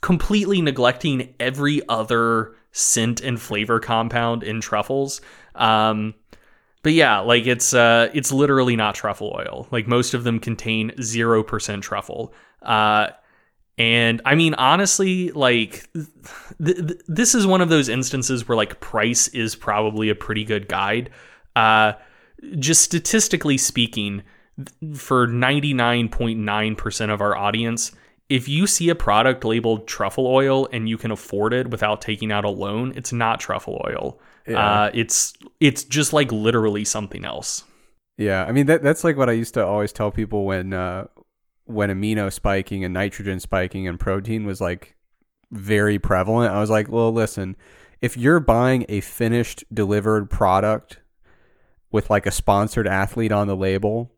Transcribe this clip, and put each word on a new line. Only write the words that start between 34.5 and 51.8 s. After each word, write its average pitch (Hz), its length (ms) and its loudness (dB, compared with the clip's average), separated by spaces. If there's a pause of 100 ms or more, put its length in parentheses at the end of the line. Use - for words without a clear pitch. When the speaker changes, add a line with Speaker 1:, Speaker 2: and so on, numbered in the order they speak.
Speaker 1:
Uh, 104 100 0
it's, - 400 -2 (280)
it's 139 240 2
just, 147 260 -2
like, 147 200 2
literally 107 520 0
something 98 400 -6
else. - 400 -10 (540)
Speaker 2:
Yeah, 95 260 0
I - 80 -4
mean, 139 140 4
that, 156 180 4
that's, 147 200 2
like, 160 120 2
what 131 140 2
I 117 40 2
used 117 200 -4
to 110 120 0
always 104 280 0
tell 107 180 -2
people 104 340 -4
when, 95 280 -4
uh, 92 320 -6 (600)
when 104 240 -2
amino 101 420 -2
spiking 98 520 -4
and 92 100 -6
nitrogen 95 460 -4
spiking 92 480 -4
and 87 120 -8
protein 107 460 -4
was, 98 140 -8
like, 90 360 -6 (560)
very 104 460 0
prevalent. 101 560 2
I 101 60 0
was 107 100 0
like, 107 200 2
"Well, 113 240 2
listen, 101 420 -2 (460)
if 123 160 -4
you're 151 240 4
buying 123 480 2
a 104 100 -2
finished 117 640 -2 (100)
delivered 104 560 0
product 104 680 0 (920)